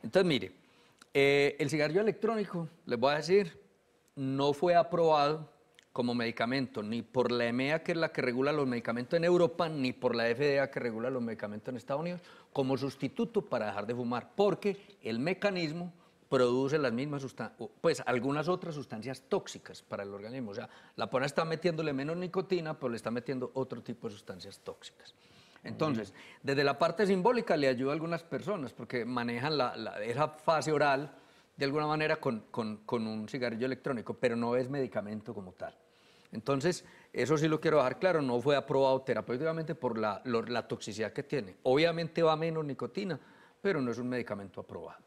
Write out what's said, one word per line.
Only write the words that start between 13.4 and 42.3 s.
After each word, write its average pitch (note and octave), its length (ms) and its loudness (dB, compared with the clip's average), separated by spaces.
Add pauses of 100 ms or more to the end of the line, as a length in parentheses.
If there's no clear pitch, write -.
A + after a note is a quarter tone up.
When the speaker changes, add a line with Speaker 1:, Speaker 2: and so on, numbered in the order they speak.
Speaker 1:
para A2 240 -2
dejar G2+ 200 -4
de A#2+ 80 -2
fumar, A#2+ 400 -4
porque G3+ 680 0
el A2+ 160 -2
mecanismo F3 760 -2 (380)
produce C3 480 4
las C3 160 2
mismas C#3+ 280 -4
sustan-, A#2+ 360 -8
o, A2+ 100 -8 (140)
pues, E3 240 2
algunas C#3 420 0
otras F3 260 -2
sustancias B2+ 540 -10
tóxicas - 540 -4
para G2+ 200 -8
el G2+ 120 -8
organismo. G#2+ 380 -10
O - 20 -10
sea, A#2 120 -10 (300)
la A2 140 -4
persona C3 160 0
está D#3+ 180 0
metiéndole D#3+ 480 -2
menos C#3+ 240 -4
nicotina, F3+ 560 -2
pero D3 160 -6
le A#2 80 -4
está A2 140 -4
metiendo B2 420 -4
otro A#2 300 -6
tipo A#2+ 260 -10
de G2+ 60 -10
sustancias F#2+ 460 -16
tóxicas. - 540 -18 (480)
Entonces, A2+ 500 -2
Speaker 2:
Mm. - 20 -20 (280)
Speaker 1:
desde C#3 220 2
la C#3 140 2
parte E3+ 280 2
simbólica G3+ 500 4
le C#3 120 4
ayuda C3 220 2
a D3 40 0
algunas E3 280 -4
personas, C3+ 500 -6
porque A#2+ 320 -6
manejan A#2+ 540 -2
la, B2 180 0
la, G#2 260 -8
esa B2 260 0
fase D#3 440 0
oral C#3+ 400 2 (420)
de C#3 120 -2
alguna D3+ 200 0
manera D#3 300 2
con, B2 240 -2 (100)
con, G#2+ 280 -4
con A2+ 280 -4
un A2 220 -6
cigarrillo A#2+ 380 -4
electrónico, B2+ 480 -4
pero A#2+ 220 0
no A#2+ 200 0
es B2+ 140 0
medicamento G#2+ 640 -4
como F#2 180 -12
tal. - 240 -12 (560)
Entonces, C#3 500 0 (300)
eso B2 240 2
sí D3+ 100 2
lo D#3 140 2
quiero D#3 160 4
dejar B2+ 220 4
claro, F3 240 4
no B2 180 2
fue C#3 160 4
aprobado C3+ 460 4
terapéuticamente D3+ 720 -2
por A#2 240 -2
la, G#2 260 -2
lo, A#2 180 0
la A2+ 240 -4
toxicidad G#2+ 460 -6
que C#3+ 100 -6
tiene. A2 420 -4
Obviamente E3 580 4
va D#3+ 140 6